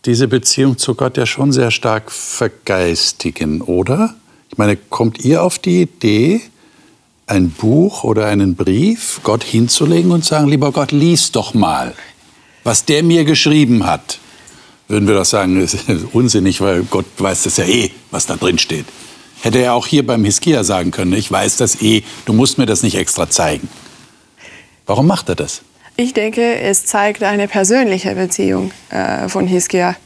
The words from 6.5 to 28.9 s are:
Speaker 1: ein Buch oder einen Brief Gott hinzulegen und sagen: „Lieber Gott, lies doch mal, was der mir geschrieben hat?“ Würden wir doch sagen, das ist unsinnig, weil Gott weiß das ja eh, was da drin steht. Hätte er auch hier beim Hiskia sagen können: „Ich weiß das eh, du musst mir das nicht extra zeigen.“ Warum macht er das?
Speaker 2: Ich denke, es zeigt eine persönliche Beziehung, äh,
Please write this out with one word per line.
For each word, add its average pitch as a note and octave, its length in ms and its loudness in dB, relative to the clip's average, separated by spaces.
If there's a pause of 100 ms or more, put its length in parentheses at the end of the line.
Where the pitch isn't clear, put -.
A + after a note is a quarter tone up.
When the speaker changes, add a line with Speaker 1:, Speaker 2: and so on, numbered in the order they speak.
Speaker 1:
ein F#2 260 0
Buch C#3+ 520 0
oder A2 220 2
einen G2 300 2
Brief B2+ 680 0
Gott A2 220 0
hinzulegen E3 680 2
und E3 140 2
sagen: D3+ 240 2
„Lieber C#3+ 240 2
Gott, C#3 180 -2
lies D#3 400 2
doch - 220 -4
mal, C2+ 400 0 (720)
was A#2 180 0
der D3+ 180 2
mir E3+ 220 4
geschrieben C#3+ 640 4
hat?“ - 340 -4 (680)
Würden G#2 180 2
wir G#2+ 80 4
doch F#2+ 80 2
sagen, F#2 380 2
das F2 120 -2
ist - 140 -6 (240)
unsinnig, A2 480 2
weil F#2 240 0
Gott - 220 -4 (120)
weiß F#2+ 260 -2
das - 120 -4
ja G2+ 80 0
eh, G#2 260 0 (220)
was - 140 -4
da - 100 -6
drin F2 220 0
steht. D2+ 300 -4 (520)
Hätte A#2 200 0
er B2 140 2
auch A#2+ 140 -2
hier C#3+ 180 2
beim A#2 200 2
Hiskia A2 400 0
sagen F2+ 260 -2
können: F2+ 220 -2
„Ich G#2+ 180 -2
weiß G2+ 240 0
das - 260 -2
eh, A2 220 2 (220)
du B2 80 0
musst C3 240 2
mir C3 80 2
das G#2+ 180 -2
nicht G#2+ 120 -2
extra F2 340 -4
zeigen.“ D#3 400 -2 (1160)
Warum A#2+ 220 2
macht - 220 0
er F2+ 60 -2
das? - 260 -8 (340)
Speaker 2:
Ich B3 180 -2
denke, A3+ 460 -2
es - 260 0
zeigt G#3 380 0
eine G3+ 240 0
persönliche G3 680 0
Beziehung, F#3+ 560 -2 (180)
äh, - 400 -4